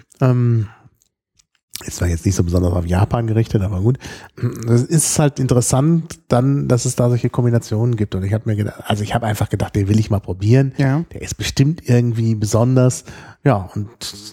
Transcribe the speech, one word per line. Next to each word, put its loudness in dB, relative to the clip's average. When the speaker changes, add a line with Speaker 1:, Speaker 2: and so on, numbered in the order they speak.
Speaker 1:
Ähm, 2
ist -10
zwar -2
jetzt -4
nicht 2
so 0
besonders 2
auf -2
Japan 0
gerichtet, 0
aber -4
gut. 2
Das 4
ist 0
halt 0
interessant 0
dann, 2
dass 2
es -4
da 2
solche 0
Kombinationen 0
gibt. -4
Und -4
ich -2
hab -4
mir -2
gedacht, -6
also -4
ich -6
hab -2
einfach -2
gedacht, -4
den 0
will 4
ich 0
mal 0
probieren. 2
Speaker 2:
Ja. 0
Speaker 1:
Der -14
ist -10
bestimmt 0
irgendwie 2
besonders. 2
Ja, 0
und -6